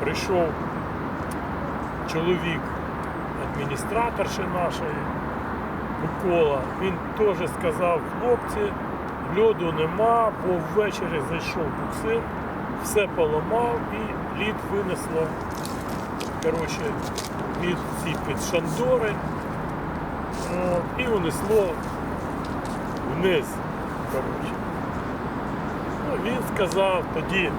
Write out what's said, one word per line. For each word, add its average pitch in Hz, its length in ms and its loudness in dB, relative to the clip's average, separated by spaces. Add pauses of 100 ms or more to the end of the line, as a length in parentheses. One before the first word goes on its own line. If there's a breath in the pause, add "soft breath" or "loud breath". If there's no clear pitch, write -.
прийшов 175 440 4 (1600)
чоловік 165 500 2 (800)
адміністраторши 185 960 0 (120)
нашої, 165 420 0 (1040)
Микола. 160 580 4 (220)
Він 190 120 2 (240)
теж 180 320 4 (100)
сказав: 170 420 2 (200)
«Хлопці, 226 500 2 (680)
льоду 202 340 6
нема, 208 600 4 (160)
бо 185 60 4
ввечері 170 760 2
зайшов 165 340 -2
буксир, 220 560 0 (640)
все 202 320 4
поламав 180 600 4 (180)
і - 460 -4
лід 214 160 0 (160)
винесло, 170 560 0 (1160)
коротше, 160 380 0 (800)
під 175 160 0 (260)
ці, 160 120 0 (120)
під 135 140 -2
шандори, 208 680 4 (1400)
от, 180 540 2
і - 20 0
унесло 202 600 4 (1500)
вниз». 170 320 4 (680)
Коротше. - 420 -2 (1600)
Ну, 277 160 0
він 233 120 0 (180)
сказав 185 480 2 (100)
тоді 156 460 0